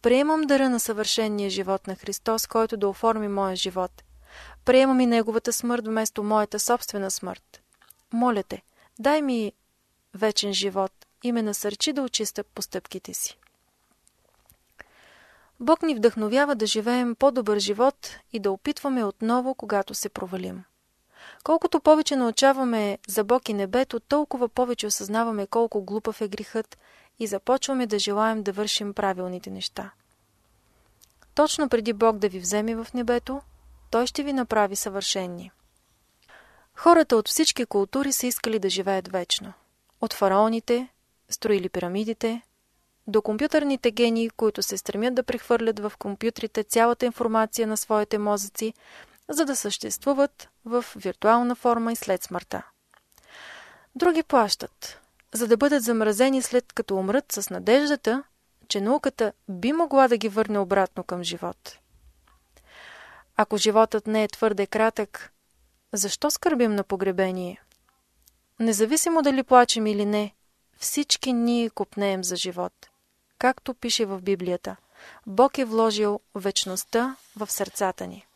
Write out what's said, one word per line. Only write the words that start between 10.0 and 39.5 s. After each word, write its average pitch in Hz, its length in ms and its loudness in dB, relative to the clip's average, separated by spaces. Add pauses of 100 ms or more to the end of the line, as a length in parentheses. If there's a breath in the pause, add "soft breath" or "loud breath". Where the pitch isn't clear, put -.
вечен 208 400 0
живот 190 380 -2 (320)
и 247 80 -2
ме 233 100 0
насърчи 208 520 -4
да 277 80 -2
очистя 240 420 -6
постъпките - 720 -12
си.“ - 240 -10 (2250 soft breath)
Бог 294 220 4
ни 311 140 2
вдъхновява 233 600 2
да 214 100 0
живеем 240 500 0
по-добър 233 440 2
живот 208 560 0 (160)
и 226 80 -6
да 196 120 0
опитваме 262 520 -4
отново, 247 520 -2
когато 208 380 -4
се - 160 -6
провалим. 185 540 -8 (800 loud breath)
Колкото 320 360 2
повече 302 360 6
научаваме 240 840 2 (100)
за 208 160 -2
Бог 240 260 0
и 214 40 -4
небето, 220 460 -2
толкова 277 500 -2
повече 240 380 -2
осъзнаваме 208 600 -2
колко 226 360 0
глупав 208 380 -6
е 208 60 -4
грехът 208 500 -8 (420 soft breath)
и 226 80 -4
започваме 254 600 -2
да 208 120 -2
желаем 214 440 0
да 196 80 -2
вършим 208 420 -4
правилните 185 560 -4
неща. 190 420 -10 (1400)
Точно 302 340 2
преди 226 240 0
Бог 220 240 2
да 202 120 -2
ви 185 100 -8
вземе 214 360 -2
в 226 180 -10
небето, 247 480 -4 (480)
Той 240 180 2
ще - 160 -6
ви 285 100 -4
направи 214 420 0
съвършенни. 185 760 -6 (1200 soft breath)
Хората 330 400 6
от 214 120 2
всички - 380 0
култури 208 460 -2
са - 160 -2
искали 220 320 -2
да 190 100 0
живеят 190 380 -2
вечно. 185 460 -6 (480)